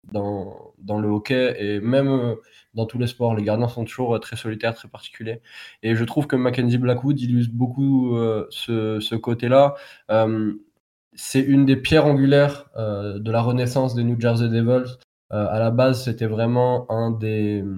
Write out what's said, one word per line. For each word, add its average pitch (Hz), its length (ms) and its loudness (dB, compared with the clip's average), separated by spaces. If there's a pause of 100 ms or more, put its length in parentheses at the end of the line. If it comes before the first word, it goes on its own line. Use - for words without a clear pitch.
(120)
dans, 101 640 -8
dans 104 200 -4
le 107 100 0
hockey 127 500 0
et 104 220 -2
même, 135 280 2
euh, 120 260 0 (400)
dans 113 100 -2
tous 120 140 -8
les 120 80 0
sports. 117 280 0
Les 104 80 -2
gardiens 107 260 0
sont 117 160 -6
toujours, 117 300 -2
euh, 110 40 -2
très 117 180 -10
solitaires, 113 380 -4
très - 140 -18
particuliers. 113 520 -12 (420)
Et 113 120 2
je 117 100 2
trouve 139 220 -2
que 135 100 0
Mackenzie 123 400 0
Blackwood 123 420 0
illustre 123 360 0
beaucoup, 127 600 0
euh, 113 360 0
ce, 110 500 -4
ce 107 140 -6
côté-là. 123 600 2 (360)
Euh, 110 420 2 (600)
c'est - 260 -2
une 139 240 4
des 135 120 6
pierres 143 280 4
angulaires, 143 720 2
euh, 104 420 -6
de 107 120 -6
la 117 100 2
renaissance 123 540 0
des 120 100 0
New 120 160 0
Jersey 117 300 2
Devils. 123 480 0 (340)
Euh, 104 160 -2
à 110 100 -2
la 113 120 2
base, 123 340 2
c'était 113 220 -2
vraiment 120 680 0
un 113 180 -2
des 107 540 -2 (140)